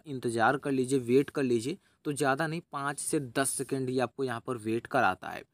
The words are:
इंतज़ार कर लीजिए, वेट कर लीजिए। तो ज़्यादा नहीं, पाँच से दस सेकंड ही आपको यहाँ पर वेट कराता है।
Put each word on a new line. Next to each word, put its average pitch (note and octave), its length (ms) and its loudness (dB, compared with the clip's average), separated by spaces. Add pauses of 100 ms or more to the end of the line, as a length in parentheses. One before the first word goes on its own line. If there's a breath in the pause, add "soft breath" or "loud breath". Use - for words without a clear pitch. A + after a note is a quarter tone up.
इंतज़ार B2 500 2
कर C#3 160 -4
लीजिए, C3 260 2
वेट B2+ 320 4
कर D3 120 -2
लीजिए। B2 360 0 (260 soft breath)
तो D3+ 80 -2
ज़्यादा C#3 340 0
नहीं, D#3+ 140 -4 (120)
पाँच C#3+ 260 -6
से - 220 -2
दस C3+ 300 0
सेकंड C3 400 -4
ही B2+ 80 0
आपको B2+ 260 -2
यहाँ A#2 220 -4
पर B2+ 100 -4
वेट A2 300 -2
कराता G2 420 2
है। F2 140 -8 (120)